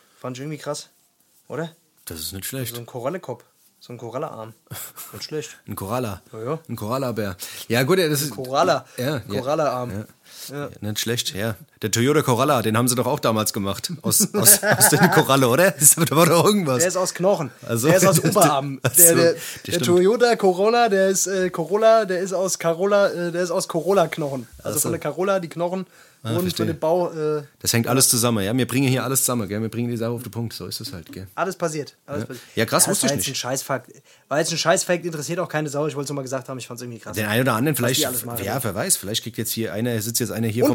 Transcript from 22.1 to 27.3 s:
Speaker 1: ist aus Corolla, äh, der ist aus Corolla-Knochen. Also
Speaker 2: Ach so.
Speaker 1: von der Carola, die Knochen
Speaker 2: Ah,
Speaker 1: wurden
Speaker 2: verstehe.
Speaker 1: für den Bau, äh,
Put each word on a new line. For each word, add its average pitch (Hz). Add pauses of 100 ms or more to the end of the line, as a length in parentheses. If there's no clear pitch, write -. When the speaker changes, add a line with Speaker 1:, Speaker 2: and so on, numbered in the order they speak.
Speaker 1:
ist 190
aus 185
Corolla, 190
äh, 175
der 170
ist 175
aus 180
Corolla-Knochen. 156 (100)
Also -
Speaker 2:
Ach 107
so. -
Speaker 1:
von 120
der -
Carola, 185
die 165
Knochen 175 (380)
Speaker 2:
Ah, 113
Speaker 1:
wurden 113
Speaker 2:
verstehe. 110
Speaker 1:
für 165
den 151
Bau, 165
äh, 151 (160)